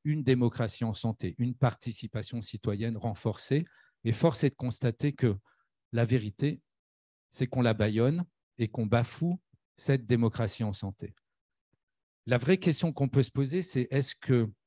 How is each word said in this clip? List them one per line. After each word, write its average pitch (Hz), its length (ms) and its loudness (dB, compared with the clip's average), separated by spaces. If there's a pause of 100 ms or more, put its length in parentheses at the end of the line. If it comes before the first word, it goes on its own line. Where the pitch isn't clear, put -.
une 151 200 0
démocratie 123 600 2
en 113 100 -2
santé, 107 460 -4
une 123 160 0
participation 113 840 -4
citoyenne 110 540 -4
renforcée. 117 680 -2 (380)
Et 113 80 0
force 160 320 2
est 139 80 4
de - 40 -20
constater 123 580 -2
que 110 220 2 (580)
la 117 120 2
vérité, 120 560 -2 (680)
c'est - 160 -2
qu'on 131 140 0
la 117 120 4
bâillonne 113 520 2 (340)
et 113 80 2
qu'on 113 180 -4
bafoue 120 560 0 (380)
cette 131 260 0
démocratie 117 580 0
en 107 100 -2
santé. 101 420 -10 (1120)
La 123 100 2
vraie 175 200 4
question 165 360 2
qu'on 139 160 0
peut 139 140 4
se - 80 -2
poser, 139 320 -2
c'est 123 260 -2
est-ce 139 260 -2
que 120 320 2 (200)